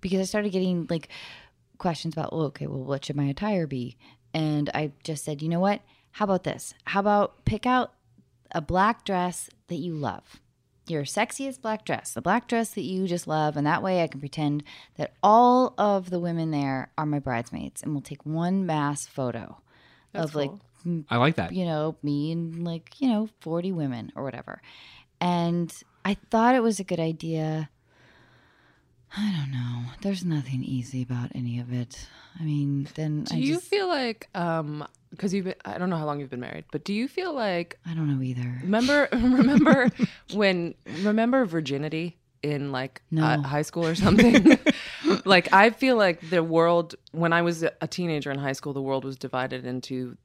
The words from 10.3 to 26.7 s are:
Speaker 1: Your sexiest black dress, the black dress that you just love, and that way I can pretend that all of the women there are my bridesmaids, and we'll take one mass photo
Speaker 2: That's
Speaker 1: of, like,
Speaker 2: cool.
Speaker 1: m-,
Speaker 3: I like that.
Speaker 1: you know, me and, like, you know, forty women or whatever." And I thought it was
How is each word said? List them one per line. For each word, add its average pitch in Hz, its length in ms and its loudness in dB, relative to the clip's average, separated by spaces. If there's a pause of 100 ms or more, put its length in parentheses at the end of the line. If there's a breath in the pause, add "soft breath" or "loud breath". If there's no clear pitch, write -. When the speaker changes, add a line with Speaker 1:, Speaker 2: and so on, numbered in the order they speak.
Speaker 1:
Your 151 140 -2
sexiest 254 580 -4
black 220 220 -4
dress, - 300 -6
the - 80 -8
black 208 260 0
dress 226 240 0
that 202 120 -8
you 185 240 -2
just 175 200 -4
love, 156 300 0
and 147 100 0
that 160 160 0
way 185 180 2
I 160 60 0
can 139 140 -10
pretend 147 420 -2 (320 loud breath)
that - 260 -6
all 247 560 6
of 196 340 0
the 180 80 -2
women 170 320 -2
there 139 460 -2
are 156 80 -2
my 151 140 0
bridesmaids, - 640 -6
and - 80 -6
we'll 143 100 -4
take - 240 -14
one 175 400 0
mass 147 400 -2
photo 120 520 -6 (560 soft breath)
Speaker 2:
That's 165 160 -2
Speaker 1:
of, 151 60 -8
like, 143 160 -2
Speaker 2:
cool. 202 100 -18 (240)
Speaker 1:
m-, 170 240 -4
Speaker 3:
I 117 80 0
like 160 180 4
that. 170 160 -2
Speaker 1:
you 180 140 -2
know, 156 360 -2
me 147 300 -2
and, 165 320 -6
like, 165 380 -8
you 262 80 2
know, 214 180 0 (140)
forty 175 320 -4
women 131 420 -4
or 117 80 -8
whatever." - 380 -10 (580 loud breath)
And 170 540 0 (320)
I 196 80 0 (180)
thought 233 240 4
it 247 80 2
was 226 160 2